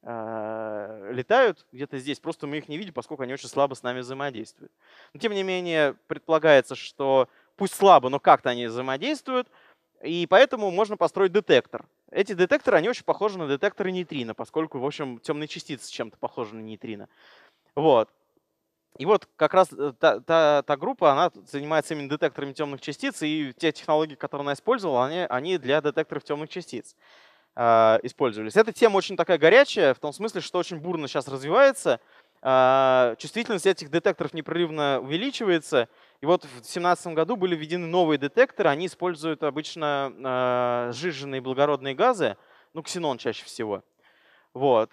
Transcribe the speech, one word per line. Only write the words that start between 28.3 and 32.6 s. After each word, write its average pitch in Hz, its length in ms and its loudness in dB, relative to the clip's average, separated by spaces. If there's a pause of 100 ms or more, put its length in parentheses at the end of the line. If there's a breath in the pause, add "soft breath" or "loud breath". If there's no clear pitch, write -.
Эта 220 160 4
тема 214 240 4
очень 190 200 -2
такая 170 220 0
горячая, 170 540 6
в 123 60 -2
том 147 140 -8
смысле, 208 280 -8
что - 180 -6
очень 175 200 -6
бурно 160 300 -6
щас 143 200 -4
развивается. 151 720 2 (420 soft breath)
А, 131 760 4